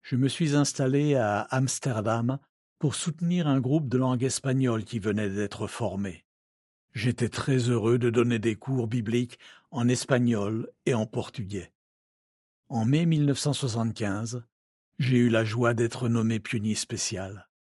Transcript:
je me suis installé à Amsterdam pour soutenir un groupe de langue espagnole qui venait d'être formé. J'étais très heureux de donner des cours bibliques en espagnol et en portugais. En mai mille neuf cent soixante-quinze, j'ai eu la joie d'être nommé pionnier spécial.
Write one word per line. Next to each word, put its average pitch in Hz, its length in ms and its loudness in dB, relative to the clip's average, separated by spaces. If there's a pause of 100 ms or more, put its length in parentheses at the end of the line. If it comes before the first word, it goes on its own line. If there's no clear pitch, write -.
je - 140 -4
me 131 120 2
suis 143 260 0
installé 143 600 2
à 104 260 2
Amsterdam 120 960 -2 (400)
pour 143 160 0
soutenir 170 540 -2
un 135 120 4
groupe 135 280 0
de 123 80 0
langue 127 280 2
espagnole 131 600 0
qui 113 140 -6
venait 104 320 -2
d'être 101 360 -4
formé. 95 600 -6 (680)
J'étais 117 340 0
très - 300 0 (100)
heureux 117 300 2
de 120 100 2
donner 117 300 2
des 107 180 0
cours 131 300 -4
bibliques 117 520 -2 (320)
en 120 160 -2
espagnol 120 840 2 (160)
et 135 80 2
en 110 100 0
portugais. 101 680 -8 (960)
En 113 180 -2
mai 151 180 4
mille 156 220 4
neuf 139 120 2
cent 143 140 0
soixante-quinze, 113 920 -4 (560)
j'ai 127 200 2
eu 120 100 6
la 113 160 4
joie 117 300 2
d'être 117 340 0
nommé 113 320 2
pionnier 107 340 -2
spécial. 98 760 -8 (120)